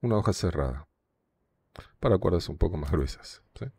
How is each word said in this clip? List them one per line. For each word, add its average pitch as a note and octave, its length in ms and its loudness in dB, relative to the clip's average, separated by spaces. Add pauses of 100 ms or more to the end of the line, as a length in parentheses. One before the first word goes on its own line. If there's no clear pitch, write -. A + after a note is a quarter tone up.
una A2+ 160 2
hoja G#2 160 2
cerrada, D2 540 -2 (1120)
para G#2 180 4
cuerdas F2 320 2
un D#2 80 -8
poco F2 200 2
más C#2+ 140 -2
gruesas, - 520 -4 (100)
¿sí? - 120 -10 (120)